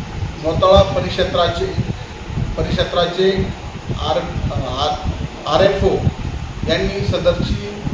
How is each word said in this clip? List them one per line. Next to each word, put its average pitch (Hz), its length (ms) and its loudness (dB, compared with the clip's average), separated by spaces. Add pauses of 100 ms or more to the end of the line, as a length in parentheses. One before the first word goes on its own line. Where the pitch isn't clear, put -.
(440)
मोताळा 190 380 6
परिक्षेत्राचे, 180 840 0 (920)
परिक्षेत्राचे 175 920 0 (540)
आर-, 156 520 -2
आर-, 139 560 -2 (380)
आरएफओ 190 480 4 (760)
यांनी 190 380 0
सदरची, 170 720 0 (120)